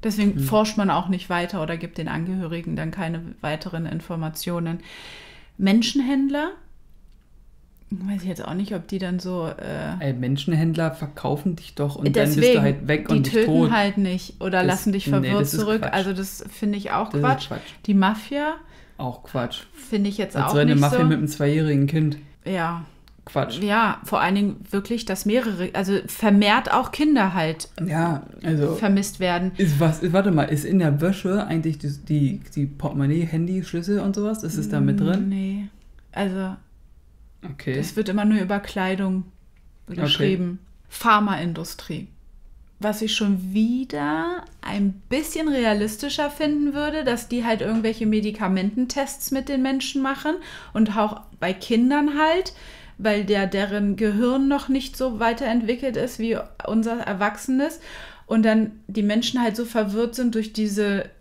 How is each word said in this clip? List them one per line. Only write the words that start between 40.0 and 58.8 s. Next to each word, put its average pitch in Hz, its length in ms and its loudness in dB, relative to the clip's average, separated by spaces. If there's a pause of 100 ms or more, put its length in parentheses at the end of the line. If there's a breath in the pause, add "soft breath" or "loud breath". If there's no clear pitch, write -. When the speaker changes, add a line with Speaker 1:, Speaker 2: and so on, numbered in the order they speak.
Speaker 1:
geschrieben. 175 580 0 (300)
Pharmaindustrie. 175 1160 0 (720)
Was 214 240 -2
ich 214 120 -2
schon 190 380 0
wieder 285 880 0 (180)
ein 196 320 0 (160)
bisschen 311 380 -2
realistischer 247 840 0
finden 294 420 0
würde, 294 300 -2
dass 240 260 -2
die 240 160 -2
halt 220 160 0
irgendwelche 220 460 0
Medikamententests 214 1200 0
mit 269 180 -2
den 269 120 0
Menschen 269 400 -2
machen 294 340 -2 (380 loud breath)
und 214 240 2
auch 214 240 0 (180)
bei 175 140 0
Kindern 254 640 2
halt, 330 340 2 (460 loud breath)
weil 208 260 2
der, 196 220 2
deren 202 480 0
Gehirn 240 520 2
noch 277 220 0
nicht 269 260 0
so 226 240 -2
weiterentwickelt 233 800 0
ist 247 220 -4
wie 226 180 0 (300)
unser 226 320 0
Erwachsenes 226 800 -2 (480 loud breath)
und 220 180 4
dann 220 260 4 (160)